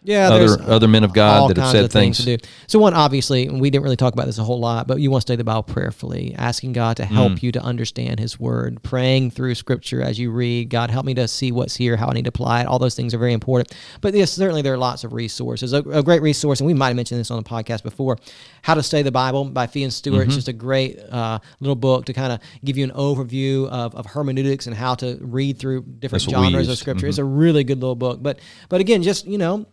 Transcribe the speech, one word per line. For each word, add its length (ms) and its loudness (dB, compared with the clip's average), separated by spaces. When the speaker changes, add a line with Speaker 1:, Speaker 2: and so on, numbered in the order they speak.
Speaker 1:
Yeah, 220 4
Speaker 2:
other, 100 8
Speaker 1:
there's 300 6
Speaker 2:
other 200 6
men 140 8
of 100 2
God 280 8
Speaker 1:
all 80 6
Speaker 2:
that 80 4
have 80 2
Speaker 1:
kinds 80 2
Speaker 2:
said 120 6
Speaker 1:
of 80 -2
things 320 4
Speaker 2:
things. 160 0
Speaker 1:
to 60 -20
do. 40 -20
So 100 4
one, 160 6
obviously, 540 2
and 120 -4
we 100 2
didn't 120 2
really 140 0
talk 180 2
about 120 -2
this 120 -6
a 60 -2
whole 160 -2
lot, 260 -2
but 140 -2
you 100 2
wanna 120 2
study 140 -2
the 80 -4
Bible 200 -2
prayerfully, 760 -6
asking 360 -4
God 240 0
to 60 -4
help 280 4
Speaker 2:
Mm. 100 -4
Speaker 1:
you 100 -2
to 100 -4
understand 580 -6
His 180 -6
Word, 460 -4
praying 480 0
through 240 -4
Scripture 460 -4
as 160 -2
you 120 -4
read. 400 -2
"God, 200 -2
help 160 -2
me 80 -2
to 120 0
see 240 -4
what's 260 -2
here, 200 0
how 120 0
I 40 0
need 140 -2
to 20 -2
apply 320 -2
it." 80 -2
All 100 0
those 160 0
things 200 -4
are 40 -2
very 140 2
important. 400 -2
But 140 -2
yes, 160 4
certainly 320 0
there 120 0
are 40 -4
lots 240 -2
of 100 -10
resources. 600 -6
A, 60 2
a 260 0
great 180 4
resource, 380 0
and 80 0
we 60 2
might 140 2
have 80 0
mentioned 240 -4
this 120 -6
on 100 -6
the 60 -12
podcast 340 -6
before, 340 -4
"How 120 2
to 100 0
Study 180 0
the 100 0
Bible" 340 0
by 200 -4
Fee 160 -6
and 100 -4
Stewart. 300 0
It's 80 0
Speaker 2:
Mm-hmm. 60 0
Speaker 1:
just 120 -6
a 40 -6
great, 480 -4
uh, 300 -4
little 140 -2
book 300 0
to 80 -8
kinda 260 -4
give 140 -2
you 60 0
an 80 -4
overview 800 -2
of, 260 -6
of 100 -12
hermeneutics 640 -4
and 80 -8
how 200 -2
to 240 -6
read 380 -4
through 240 -4
different 260 -4
Speaker 2:
That's 40 -4
what 140 2
we 100 6
Speaker 1:
genres 160 0
of 40 -2
Speaker 2:
used. 100 -6
Speaker 1:
Scripture. 260 -4
It's 100 -2
Speaker 2:
Mm-hmm. 80 -2
Speaker 1:
a 180 0
really 200 4
good 160 -2
little 160 -4
book. 260 -4
But, 160 -4
but 120 0
again, 220 2
just, 240 -2
you 120 -6
know 340 -2